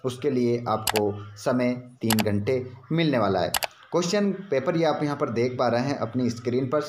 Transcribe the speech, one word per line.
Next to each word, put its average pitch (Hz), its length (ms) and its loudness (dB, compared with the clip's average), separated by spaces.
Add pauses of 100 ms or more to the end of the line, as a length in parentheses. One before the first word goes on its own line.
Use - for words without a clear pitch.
उसके 127 240 -2
लिए 120 380 2
आपको 107 440 2 (240)
समय 123 380 0 (280)
तीन 110 160 2
घंटे 107 540 0 (200)
मिलने 160 260 2
वाला 98 220 2
है। 87 120 0 (400)
Question 190 400 0
paper 160 460 0
ये 165 80 2
आप 151 180 2
यहाँ 143 140 -2
पर 147 120 0
देख 120 300 0
पा 127 80 2
रहे 117 140 2
हैं 139 160 -2
अपनी 120 320 0
screen 123 400 -2
पर 151 200 2